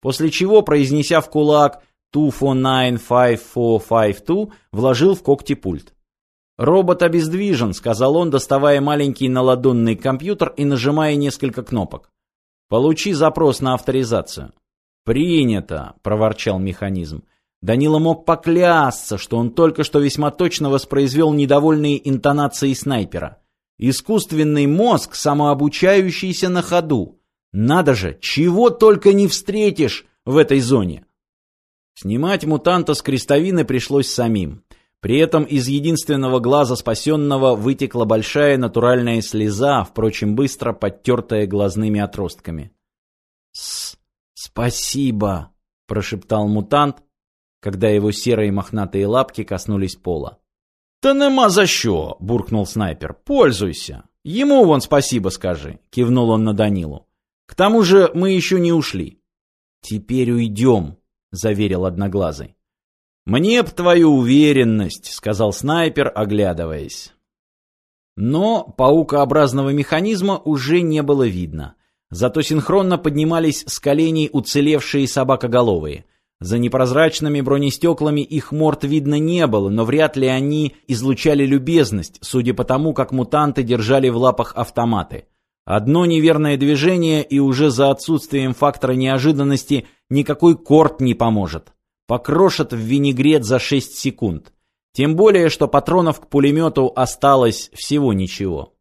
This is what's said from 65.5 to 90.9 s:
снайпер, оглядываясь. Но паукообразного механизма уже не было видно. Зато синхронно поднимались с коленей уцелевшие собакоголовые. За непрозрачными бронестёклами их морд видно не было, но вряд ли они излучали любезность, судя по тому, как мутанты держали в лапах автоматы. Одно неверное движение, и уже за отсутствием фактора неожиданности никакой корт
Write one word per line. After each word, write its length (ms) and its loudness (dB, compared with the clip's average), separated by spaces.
снайпер, 640 -2
оглядываясь. 960 -4
Но 480 -2
паукообразного 920 2
механизма 680 -2
уже 440 0
не 200 0
было 240 2
видно. 500 -8
Зато 320 -2
синхронно 560 0
поднимались 680 -2
с 120 -10
коленей 540 0
уцелевшие 720 0
собакоголовые. 1000 0
За 180 -4
непрозрачными 840 0
бронестёклами 800 0
их 280 -6
морд 340 -2
видно 340 0
не 280 0
было, 220 0
но 160 0
вряд 320 0
ли 100 0
они 480 -2
излучали 560 0
любезность, 800 0
судя 320 -2
по 100 -4
тому, 300 -2
как 180 -4
мутанты 500 -2
держали 460 2
в 80 0
лапах 400 0
автоматы. 720 -4
Одно 400 2
неверное 500 2
движение, 680 0
и 160 -2
уже 320 2
за 200 2
отсутствием 640 -2
фактора 380 -2
неожиданности 920 0
никакой 480 2
корт 460 2